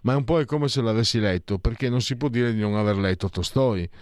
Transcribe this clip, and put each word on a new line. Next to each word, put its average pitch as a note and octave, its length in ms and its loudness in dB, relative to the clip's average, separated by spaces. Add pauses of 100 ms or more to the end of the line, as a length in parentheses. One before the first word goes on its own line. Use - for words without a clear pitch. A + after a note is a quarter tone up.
ma B2 100 2
è C3+ 40 2
un C#3+ 60 0
po' D#3+ 180 2
è C#3+ 40 0
come D3 240 -2
se C3+ 120 -2
l'avessi A2+ 380 2
letto, G2 400 0
perché A#2 300 -2
non B2 120 0
si B2 160 -4
può C#3+ 120 -2
dire A#2+ 260 2
di G#2+ 60 0
non G#2 160 0
aver G#2 200 2
letto F#2+ 320 0
Tolstoi. F#2+ 600 0 (140)